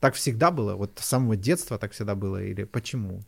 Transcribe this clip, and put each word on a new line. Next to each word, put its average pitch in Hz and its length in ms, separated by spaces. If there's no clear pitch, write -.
Так 139 140
всегда 135 360
было? 107 240
Вот 101 240
с - 60
самого 123 320
детства 117 420
так 104 140
всегда 101 220
было? 98 280
Или 98 220
почему? 104 640